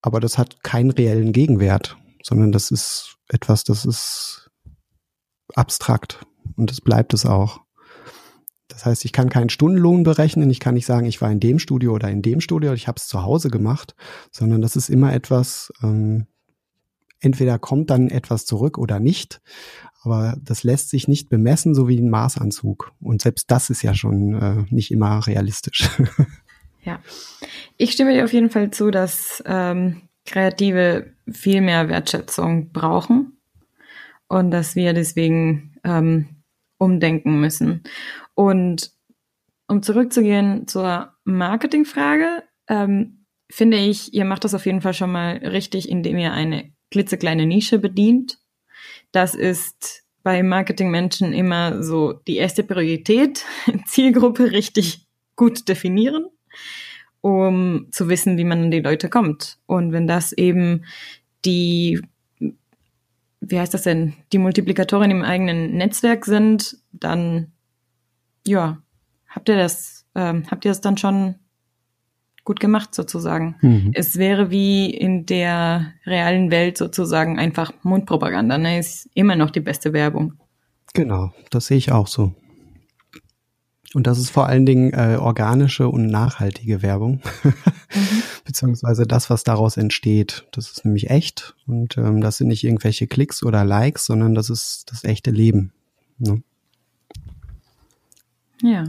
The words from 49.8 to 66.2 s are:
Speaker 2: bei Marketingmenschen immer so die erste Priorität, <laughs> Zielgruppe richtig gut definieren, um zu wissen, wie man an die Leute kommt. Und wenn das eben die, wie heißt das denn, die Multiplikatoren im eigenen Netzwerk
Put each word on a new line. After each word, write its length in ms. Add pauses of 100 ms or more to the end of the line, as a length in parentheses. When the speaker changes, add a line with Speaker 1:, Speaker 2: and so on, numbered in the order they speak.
Speaker 2:
bei 220
Marketingmenschen 880
immer 500
so 300
die 240
erste 260
Priorität, 840 (220)
<laughs> 200
Zielgruppe 640
richtig 560 (260)
gut 340
definieren, 580 (920)
um 720
zu 180
wissen, 300
wie 60
man 200
an 60
die 100
Leute 280
kommt. 580
Und 260
wenn 140
das 260
eben 520 (600)
die, 560 (1400)
wie 180
heißt 160
das 80
denn, 320 (180)
die 60
Multiplikatoren 720
im 120
eigenen 540
Netzwerk 480